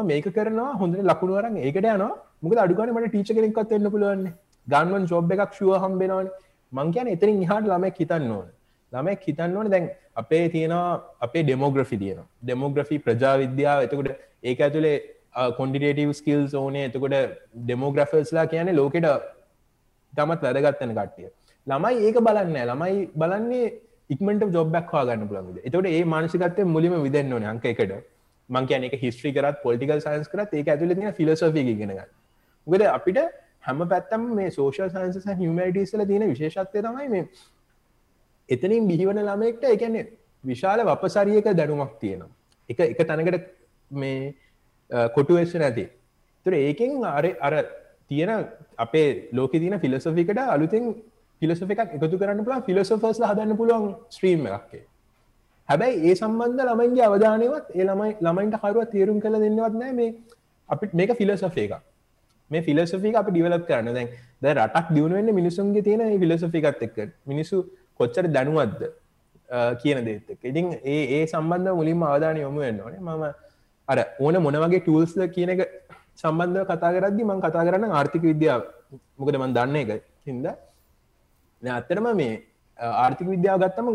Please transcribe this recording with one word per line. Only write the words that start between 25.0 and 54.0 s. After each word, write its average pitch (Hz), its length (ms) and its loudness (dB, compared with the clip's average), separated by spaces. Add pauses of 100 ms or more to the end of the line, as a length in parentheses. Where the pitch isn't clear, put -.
පුළුවන් 95 200 -10
විදිහ. 90 180 -14
එතකොට 175 200 0
ඒ 170 180 2
මානසිකත්වයෙන් 170 640 0
මුලින්ම 165 340 2
විදෙන්න 139 320 0
ඕනේ 107 160 -4
අංක 113 160 -6
එකට. 107 300 0 (540)
මං 127 180 0
කියන්නේ 127 220 -2
ඒක 127 120 -6
හිස්ටරි 131 320 -4
කරත්, 143 280 0
පොලිටිකල් 135 380 0
සයන්ස් 151 280 -4
කරත් 202 260 -6
ඒක 147 140 -2
ඇතුලේ 170 280 2
තියෙන 202 180 -4
ෆිලොසොෆි 160 460 2
එක 127 80 0
ඉගෙන 104 220 -2
ගන්න. 95 200 -12 (580)
මොකද 196 200 4
අපිට 180 320 2 (380)
හැම 135 300 -6
පැත්තම 220 360 -2 (120)
මේ 190 160 -2
social 185 380 -2
sciences 185 360 -6
and 196 140 -4
humanities 185 520 0
වල 214 140 -2
තියෙන 202 240 0
විශේෂත්වය 160 520 -4
තමයි 247 280 -6
මේ 190 140 0 (1300)
එතනින් 202 380 2
බිහිවන 190 320 2
ළමයෙක්ට 208 440 -2
ඒ 233 140 4
කියන්නේ 226 260 -2 (400)
විශාල 190 380 0
වපසරියක 202 760 2
දැනුමක් 147 420 0
තියෙනවා. 95 320 -8 (400)
එක, 120 100 -6
එක 170 200 2
තැනකට 170 480 0 (440)
මේ, 135 440 -6 (540)
අ, 120 200 0
කොටු 143 240 4
වෙච්ච 170 220 2
නැති. 139 300 0 (600)
ඒතර - 80 2
ඒකෙන් 220 520 0
අර, 151 200 0 (140)
අර 143 140 0 (500)
තියෙන 156 280 -2 (440)
අපේ 147 320 2 (220)
ලෝකේ 131 300 0
තියෙන 185 200 -2
ෆිලොසොෆි 151 420 0
එකට 208 220 0
අලුතෙන් 202 400 2 (580)
ෆිලොසොෆි 170 320 -2
එකක් 214 220 -4
එකතු 160 220 -2
කරන්න 202 260 -2
පුළුවන්, 254 180 -2
ෆිලොසොෆර්ස්ලා 214 720 2
හදන්න 214 260 0
පුළුවන් 226 300 2 (200)